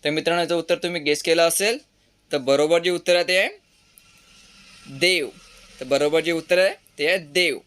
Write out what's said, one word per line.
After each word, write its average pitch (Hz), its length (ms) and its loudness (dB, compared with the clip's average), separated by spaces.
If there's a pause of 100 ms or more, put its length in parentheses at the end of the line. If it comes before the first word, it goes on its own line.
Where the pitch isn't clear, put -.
तर 151 60 -2
मित्रांनो, 165 320 -2
याचं 170 140 -2
उत्तर 165 280 -2
तुम्ही 175 180 -4
गेस 147 220 0
केलं 165 240 2
असेल, 208 300 -2 (540)
तर 147 60 -2
बरोबर 147 440 2
जे 175 80 0
उत्तर 175 260 0
आहे 175 120 0
ते 180 100 2
आहे 214 120 0 (1500)
देव. 170 300 0 (500)
तर - 60 -12
बरोबर 147 360 0
जे 165 100 -4
उत्तर 165 260 0
आहे 190 160 2 (240)
ते 143 100 -2
आहे 185 100 0
देव. 156 480 -2